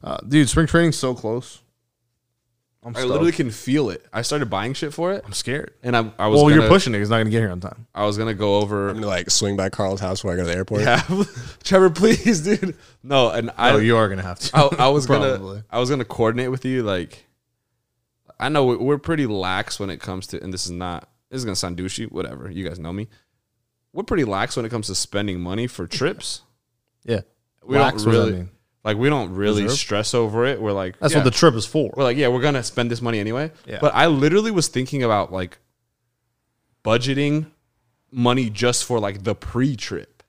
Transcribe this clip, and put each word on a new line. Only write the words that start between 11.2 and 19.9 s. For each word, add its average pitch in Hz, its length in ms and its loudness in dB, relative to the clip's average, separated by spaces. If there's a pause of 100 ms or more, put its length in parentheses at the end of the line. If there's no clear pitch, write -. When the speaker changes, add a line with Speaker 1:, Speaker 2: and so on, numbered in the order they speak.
Speaker 2:
Trevor, 190 260 6
please, 190 520 2
dude. 190 340 -2 (260)
No, 131 280 4
and 113 260 -4
I, 120 160 4
Speaker 1:
No, 107 60 6
you 113 180 6
are 110 120 4
gonna 95 140 -4
have 90 160 -8
to. - 180 -2
Speaker 2:
I, 139 280 4
I 131 60 6
was 143 160 2
Speaker 1:
<laughs> - 20 -8
Speaker 2:
gonna, 135 280 4
Speaker 1:
Probably. 98 320 -12
Speaker 2:
I 117 120 -2
was 127 100 0
gonna 131 140 0
coordinate 120 480 0
with 131 120 -6
you. 131 200 0
Like, 92 420 -4 (1120)
I 135 120 -4
know 143 160 2
we, 123 100 2
we're 139 220 0
pretty 151 280 -2
lax 95 540 -4
when 98 100 -6